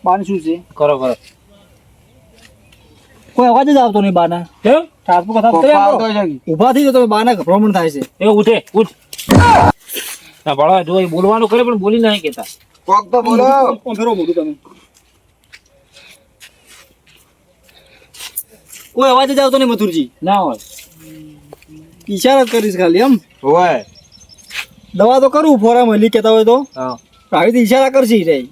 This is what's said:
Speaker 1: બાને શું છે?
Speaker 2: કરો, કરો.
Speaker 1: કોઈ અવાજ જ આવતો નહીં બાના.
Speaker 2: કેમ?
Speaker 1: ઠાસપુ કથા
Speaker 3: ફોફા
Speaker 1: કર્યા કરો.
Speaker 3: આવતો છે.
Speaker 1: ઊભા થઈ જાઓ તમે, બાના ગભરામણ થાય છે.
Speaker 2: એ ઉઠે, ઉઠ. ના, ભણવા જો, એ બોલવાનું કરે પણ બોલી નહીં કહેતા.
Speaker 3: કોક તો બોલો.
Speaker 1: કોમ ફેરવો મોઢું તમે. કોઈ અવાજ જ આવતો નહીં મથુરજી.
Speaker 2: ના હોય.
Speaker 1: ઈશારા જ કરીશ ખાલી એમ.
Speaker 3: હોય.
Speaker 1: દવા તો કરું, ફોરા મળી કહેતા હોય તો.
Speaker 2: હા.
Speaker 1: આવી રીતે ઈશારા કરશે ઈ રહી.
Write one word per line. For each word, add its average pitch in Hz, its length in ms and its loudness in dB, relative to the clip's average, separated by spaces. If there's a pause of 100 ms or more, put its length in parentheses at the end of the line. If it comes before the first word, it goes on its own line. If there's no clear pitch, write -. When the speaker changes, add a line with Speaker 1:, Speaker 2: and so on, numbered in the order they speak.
Speaker 1:
બાને 185 200 -2
શું 185 160 -6
છે? 165 220 -8 (120)
Speaker 2:
કરો, 147 240 0
કરો. 127 160 -4 (2250)
Speaker 1:
કોઈ 247 120 2
અવાજ 247 200 2
જ 294 100 2
આવતો 220 240 2
નહીં 196 120 0
બાના. 170 320 -2 (180)
Speaker 2:
કેમ? 302 240 2 (200)
Speaker 1:
ઠાસપુ 180 260 0
કથા 226 180 2
Speaker 3:
ફોફા - 120 2
Speaker 1:
કર્યા 294 120 4
કરો. 214 240 2
Speaker 3:
આવતો 220 140 -4
છે. 175 400 -6
Speaker 1:
ઊભા 220 200 0
થઈ 277 100 2
જાઓ 277 100 2
તમે, 247 140 2
બાના 220 260 0
ગભરામણ 202 400 0
થાય 170 180 -2
છે. 143 100 -10 (200)
Speaker 2:
એ 185 60 -2
ઉઠે, 214 380 2 (100)
ઉઠ. 214 140 0 (1600)
ના, 147 80 -4
ભણવા 170 280 2
જો, 175 180 -2
એ 185 40 0
બોલવાનું 196 440 0
કરે 233 140 2
પણ 240 120 -2
બોલી 208 240 0
નહીં 214 240 0
કહેતા. 151 220 -10 (420)
Speaker 3:
કોક 202 240 -2
તો 240 120 0
બોલો. 247 520 2
Speaker 1:
કોમ 226 200 -12
ફેરવો 226 200 -4
મોઢું 170 200 -4
તમે. 156 200 -6 (4000)
કોઈ 262 160 0
અવાજ 262 220 2
જ 269 80 -2
આવતો 269 200 0
નહીં 254 120 0
મથુરજી. 175 400 -4 (120)
Speaker 2:
ના 185 120 0
હોય. 147 240 -4 (1500)
Speaker 1:
ઈશારા 254 360 0
જ 226 60 -6
કરીશ 214 260 -2
ખાલી 175 220 0
એમ. 247 220 2 (220)
Speaker 3:
હોય. 151 420 0 (1120)
Speaker 1:
દવા 233 260 2
તો 269 80 2
કરું, 294 300 2
ફોરા 240 260 2
મળી 220 240 2
કહેતા 220 220 0
હોય 220 140 4
તો. 254 220 2 (100)
Speaker 2:
હા. 254 220 -10 (340)
Speaker 1:
આવી 170 120 0
રીતે 233 140 2
ઈશારા 254 320 2
કરશે 262 260 2
ઈ 190 60 2
રહી. 143 300 -2